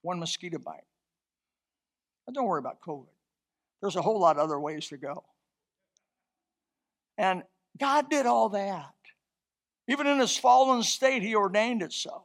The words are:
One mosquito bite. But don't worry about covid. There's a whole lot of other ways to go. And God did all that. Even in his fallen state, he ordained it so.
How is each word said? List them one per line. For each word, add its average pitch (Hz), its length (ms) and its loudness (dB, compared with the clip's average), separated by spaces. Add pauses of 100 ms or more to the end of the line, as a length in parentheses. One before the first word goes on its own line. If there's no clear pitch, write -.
One 175 160 -6
mosquito 165 400 -8
bite. - 280 -14 (1400)
But 247 100 -16
don't 269 120 -2
worry 170 140 0
about 123 200 -10
covid. 143 260 -12 (720)
There's 196 160 -4
a 175 60 -2
whole 214 180 2
lot 160 160 6
of 147 60 0
other 151 160 -2
ways 151 300 -8
to 147 80 -14
go. 143 280 -12 (1900)
And 185 240 0 (360)
God 277 300 0
did 285 160 0
all 226 260 2
that. 196 440 -6 (920)
Even 285 200 0
in 285 100 4
his 240 180 2
fallen 262 460 6
state, 262 400 0
he 220 140 -2
ordained 208 440 2
it 160 120 -6
so. - 320 -10